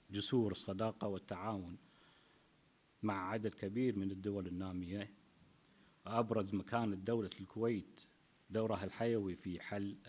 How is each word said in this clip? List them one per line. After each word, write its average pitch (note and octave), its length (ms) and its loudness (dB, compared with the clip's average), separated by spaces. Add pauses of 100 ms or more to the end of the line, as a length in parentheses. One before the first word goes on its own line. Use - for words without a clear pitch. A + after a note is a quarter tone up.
(100)
جسور G2+ 420 4
الصداقة G#2+ 560 -2
والتعاون F#2+ 680 -4 (1300)
مع G2 280 0
عدد G#2+ 240 0
كبير G#2+ 440 0
من G2 120 0
الدول G2 360 -2
النامية، F#2 640 -4 (960)
وأبرز A2 480 2
مكانة G#2 420 0
دولة G2+ 340 2 (100)
الكويت G#2+ 600 -2 (500)
دورها G#2+ 340 2
الحيوي G#2 520 2
في F2 240 -4
حل G2+ 360 -4 (120)